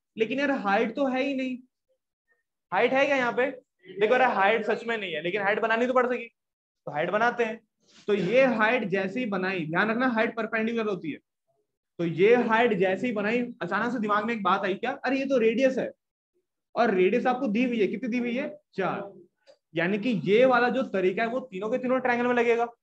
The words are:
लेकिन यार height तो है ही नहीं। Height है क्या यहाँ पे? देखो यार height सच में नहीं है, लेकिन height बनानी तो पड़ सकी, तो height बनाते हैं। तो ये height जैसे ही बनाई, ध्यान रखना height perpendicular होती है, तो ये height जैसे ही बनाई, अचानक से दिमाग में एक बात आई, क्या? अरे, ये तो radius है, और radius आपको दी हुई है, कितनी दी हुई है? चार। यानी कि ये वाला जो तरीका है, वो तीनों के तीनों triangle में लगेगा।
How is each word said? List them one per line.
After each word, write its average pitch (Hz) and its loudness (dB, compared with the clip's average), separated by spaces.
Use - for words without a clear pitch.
लेकिन 226 -2
यार 285 0
height 202 0
तो 285 0
है 262 -2
ही 285 -2
नहीं। 254 -4
Height 226 2
है 269 4
क्या 277 2
यहाँ 247 0
पे? 240 0
देखो 214 2
यार 247 4
height 208 2
सच 226 -2
में 233 -2
नहीं 190 -6
है, 151 -6
लेकिन 185 -2
height 208 0
बनानी 226 0
तो 254 -2
पड़ 254 4
सकी, 233 -4
तो 151 -8
height 160 -2
बनाते 233 0
हैं। 220 -6
तो 208 2
ये 202 4
height 220 2
जैसे 190 -2
ही 254 -4
बनाई, 185 -4
ध्यान 180 0
रखना 247 0
height 226 0
perpendicular 220 -2
होती 165 -6
है, 117 -10
तो 170 -2
ये 175 4
height 220 2
जैसे 190 0
ही 247 -2
बनाई, 214 -2
अचानक 202 -4
से 254 -4
दिमाग 214 0
में 233 -4
एक 214 -6
बात 196 0
आई, 190 -2
क्या? 233 -6
अरे, 269 -4
ये 269 -2
तो 269 0
radius 254 2
है, - -4
और 220 2
radius 196 2
आपको 254 0
दी 226 0
हुई 240 -2
है, 190 4
कितनी 233 -6
दी 240 -2
हुई 240 -2
है? 294 -6
चार। 160 -4
यानी 175 0
कि 208 -2
ये 208 6
वाला 247 4
जो 262 0
तरीका 190 0
है, 226 -2
वो 254 -4
तीनों 202 -10
के 247 -2
तीनों 254 -2
triangle 240 0
में 247 0
लगेगा। 233 2